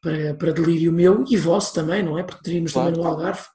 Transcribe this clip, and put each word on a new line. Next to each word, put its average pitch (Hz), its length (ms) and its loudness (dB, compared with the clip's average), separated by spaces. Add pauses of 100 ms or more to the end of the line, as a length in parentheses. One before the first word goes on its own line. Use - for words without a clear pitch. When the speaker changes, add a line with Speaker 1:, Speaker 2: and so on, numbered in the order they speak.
Speaker 1:
para, 156 320 -4
para 165 160 -2
delírio 165 400 2
meu 185 380 4
e 240 80 4
vosso 175 360 0
também, 170 300 -2
não 160 160 -2
é? 185 40 -6
Porque - 200 -12
teríamos 170 300 -4
Speaker 2:
Claro. 131 180 0
Speaker 1:
também 165 120 -2
no 165 60 0
Algarve. 165 340 -4 (120)